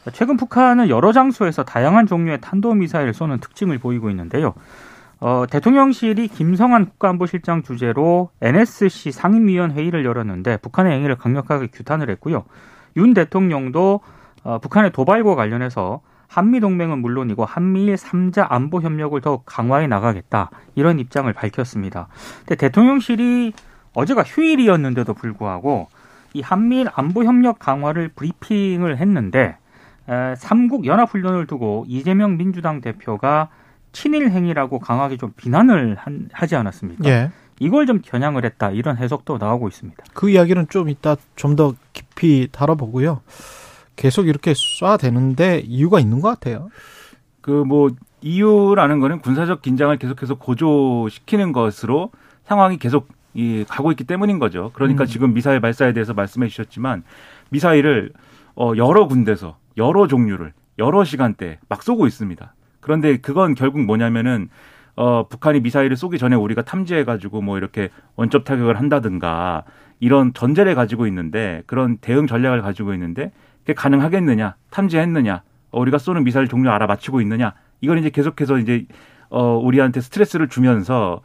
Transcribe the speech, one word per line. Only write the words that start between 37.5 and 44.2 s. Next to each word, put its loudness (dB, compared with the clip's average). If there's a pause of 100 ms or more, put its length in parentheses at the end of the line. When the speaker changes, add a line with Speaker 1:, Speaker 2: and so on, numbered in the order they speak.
Speaker 2:
이걸 2
좀 2
겨냥을 -2
했다, -2
이런 -2
해석도 -4
나오고 -2
있습니다. -12
Speaker 1:
그 -2
이야기는 4
좀 -2
이따 0 (200)
좀 0
더 4 (200)
깊이 0
다뤄보고요. -2 (760)
계속 2